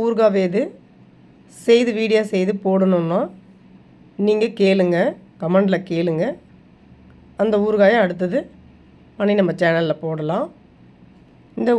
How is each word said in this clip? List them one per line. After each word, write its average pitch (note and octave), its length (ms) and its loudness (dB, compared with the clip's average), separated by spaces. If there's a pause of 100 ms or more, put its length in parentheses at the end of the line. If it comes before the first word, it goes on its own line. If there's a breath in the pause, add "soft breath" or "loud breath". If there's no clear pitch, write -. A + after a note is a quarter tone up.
ஊறுகாய் A3 360 2
வேது F#3+ 240 0 (1040)
செய்து A#3+ 340 4
வீடியோ A3 220 2 (120)
செய்து F#3 200 0 (120)
போடணும்னா F#3+ 540 2 (1080)
நீங்க G#3+ 200 0 (140)
கேளுங்க, F#3 380 2 (420)
கமெண்ட்ல F#3 360 0 (120)
கேளுங்க. E3+ 360 -2 (1160)
அந்த G#3+ 120 0 (100)
ஊறுகாயை G#3+ 380 4
அடுத்தது F3+ 360 -4 (760)
பண்ணி G#3 200 0
நம்ம F#3 220 0
சேனல்ல E3+ 420 0
போடலாம். D#3+ 420 -4 (1120)
இந்த A3+ 200 0